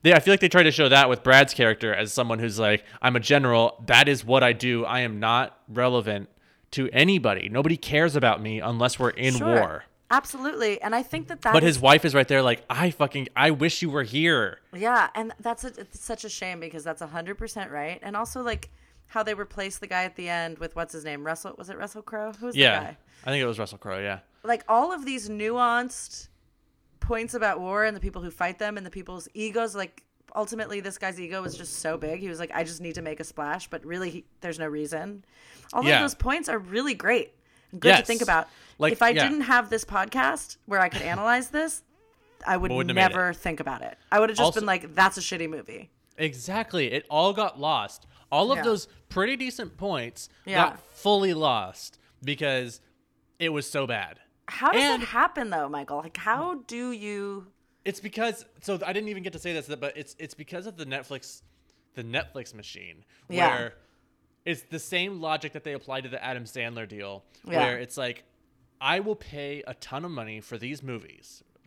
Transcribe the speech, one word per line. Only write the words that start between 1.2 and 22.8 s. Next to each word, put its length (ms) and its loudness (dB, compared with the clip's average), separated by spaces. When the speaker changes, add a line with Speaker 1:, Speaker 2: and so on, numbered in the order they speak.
Speaker 1:
Brad's 320 10
character 400 4
as 180 -2
someone 260 0
who's 200 -2
like, 260 4
"I'm 140 4
a 40 4
general. 680 4
That 220 10
is 160 0
what 200 6
I 80 6
do. 320 -2
I 160 0
am 180 -4
not 400 0
relevant 600 0
to 220 -2
anybody. 560 4
Nobody 280 2
cares 380 2
about 260 4
me 200 -6
unless 380 0
we're 120 2
in 240 0
Speaker 2:
Sure. 140 0
Speaker 1:
war." 240 -4
Speaker 2:
Absolutely. 720 -2
And 140 -2
I 80 0
think 260 -8
that 140 -12
that 100 4
Speaker 1:
But 120 8
Speaker 2:
is 100 4
Speaker 1:
his 80 -2
wife 220 8
is 100 2
right 140 4
there 140 4
like, 280 2
"I 220 0
fucking, 420 -2
I 160 6
wish 320 0
you 80 -2
were 140 0
here." 560 2
Speaker 2:
Yeah, 440 2
and 240 -6
that's 240 -6
a, 160 -12
it's 200 -18
such 240 -10
a 40 -12
shame 320 -8
because 240 -12
that's 180 -6
a 60 -12
hundred 280 -8
percent 360 -10
right. 280 -8
And 160 -12
also, 240 -6
like, 300 -6
how 160 -4
they 100 -4
replaced 460 -10
the 80 -14
guy 160 -2
at 100 -8
the 140 -10
end 300 -4
with, 180 -10
what's 160 -8
his 120 -14
name? 220 -8
Russell, 320 -8
was 120 -16
it 60 -12
Russell 260 -12
Crowe? 360 -8
Who 80 -10
was 80 -8
the 60 2
Speaker 1:
Yeah. 240 6